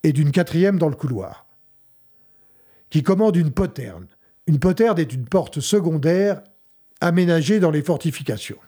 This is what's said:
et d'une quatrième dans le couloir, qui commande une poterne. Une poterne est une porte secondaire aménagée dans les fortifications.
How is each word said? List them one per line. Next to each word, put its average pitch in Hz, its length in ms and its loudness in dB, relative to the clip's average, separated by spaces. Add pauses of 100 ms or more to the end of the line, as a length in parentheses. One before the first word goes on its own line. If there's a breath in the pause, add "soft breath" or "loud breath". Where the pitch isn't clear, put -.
et 156 100 2
d'une 143 200 0
quatrième 180 460 2
dans 160 100 2
le 135 80 -4
couloir, 113 500 -8 (1400 soft breath)
qui 151 120 2
commande 190 340 2
une 156 160 0
poterne. 107 560 -6 (400 soft breath)
Une 151 100 2
poterne 185 400 2
est 139 140 -2
une 127 120 -6
porte 156 360 -2
secondaire 170 840 0 (580)
aménagée 175 600 2
dans 170 100 4
les 151 120 0
fortifications. 143 840 -4